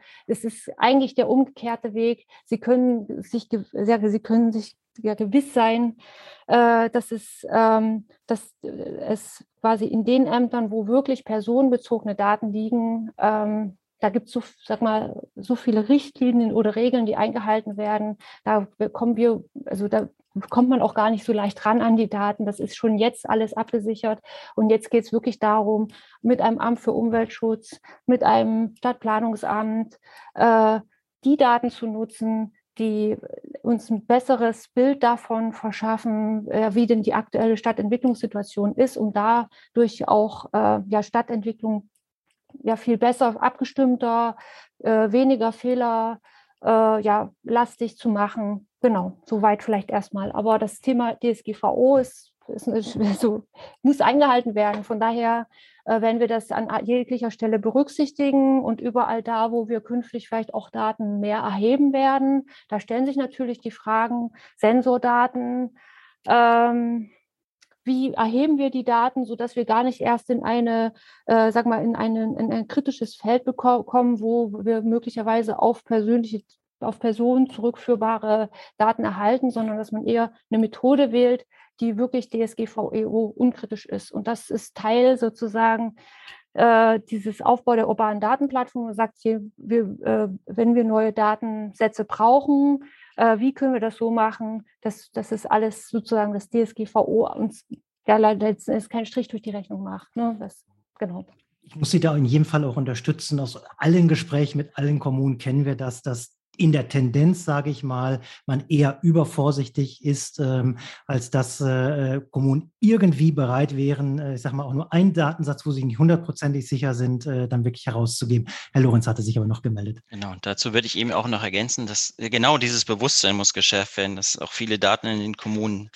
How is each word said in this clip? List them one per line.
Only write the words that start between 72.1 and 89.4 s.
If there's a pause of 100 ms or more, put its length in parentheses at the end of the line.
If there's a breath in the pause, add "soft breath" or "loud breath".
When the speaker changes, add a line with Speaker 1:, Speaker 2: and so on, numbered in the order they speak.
Speaker 1:
in
ein
kritisches
Feld
beko-,
kommen,
wo
wir
möglicherweise
auf
persönliche (380)
auf
Personen
zurückführbare (280 loud breath)
Daten
erhalten,
sondern
dass
man
eher (180 soft breath)
eine
Methode
wählt, (340 soft breath)
die
wirklich
D
S
G
V
E
O
unkritisch
ist.
Und
das
ist
Teil
sozusagen, (580 loud breath)
äh, (100)
dieses
Aufbau
der
urbanen
Datenplattform
und
sagt,
hier, (160)